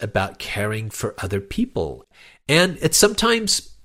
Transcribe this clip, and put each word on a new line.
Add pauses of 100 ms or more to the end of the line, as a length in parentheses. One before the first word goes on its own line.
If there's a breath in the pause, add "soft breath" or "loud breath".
about
caring
for
other
people. (460 soft breath)
And
it's
sometimes (120)